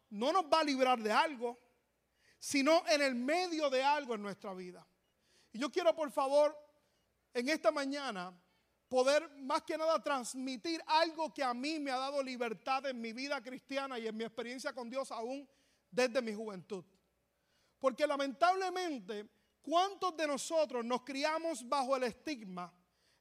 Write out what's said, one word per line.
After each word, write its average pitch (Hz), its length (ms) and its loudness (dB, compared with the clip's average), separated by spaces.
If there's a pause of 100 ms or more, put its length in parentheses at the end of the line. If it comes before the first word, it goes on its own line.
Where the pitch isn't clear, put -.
no 233 220 0
nos 370 120 4
va 320 160 4
a 311 40 4
librar 254 380 4
de 214 100 0
algo, 247 460 0 (800)
sino 302 500 4
en 294 140 6
el 269 120 2
medio 311 540 0
de 262 140 2
algo 285 320 0
en 208 80 -6
nuestra 202 320 -8
vida. 185 320 -14 (680)
Y 220 60 -10
yo 285 120 -2
quiero, 349 240 4
por 311 160 -4
favor, 294 460 4 (800)
en 247 140 -2
esta 311 240 2
mañana, 269 600 -4 (560)
poder 277 400 4 (100)
más 285 240 -2
que 320 140 -4
nada 320 240 2
transmitir 262 840 -4
algo 320 480 2
que 285 80 -4
a 247 100 2
mí 294 280 -4
me 277 100 -4
ha 247 60 0
dado 277 260 -2
libertad 254 640 -4
en 254 140 -4
mi 226 120 -6
vida 269 300 -4
cristiana 269 560 -6
y 226 80 -6
en 220 100 -6
mi 220 60 -6
experiencia 240 500 -6
con 233 160 -10
Dios 262 220 -6
aún 254 380 -8 (420)
desde 247 320 2
mi 220 100 -4
juventud. 202 520 -10 (960)
Porque 269 260 2
lamentablemente, 294 1200 0 (320)
¿cuántos 359 560 0
de 311 120 0
nosotros 269 560 0
nos 240 180 -2
criamos 302 640 -4
bajo 269 280 2
el 254 80 0
estigma 196 680 -8 (480)